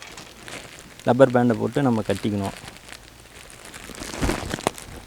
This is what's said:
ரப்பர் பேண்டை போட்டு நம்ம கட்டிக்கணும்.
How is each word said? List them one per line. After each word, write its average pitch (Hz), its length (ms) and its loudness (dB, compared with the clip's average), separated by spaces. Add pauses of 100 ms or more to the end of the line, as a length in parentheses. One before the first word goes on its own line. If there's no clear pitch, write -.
(1040)
ரப்பர் 127 260 8
பேண்டை 123 220 6
போட்டு 113 300 2
நம்ம 117 200 2
கட்டிக்கணும். 101 540 -2 (2500)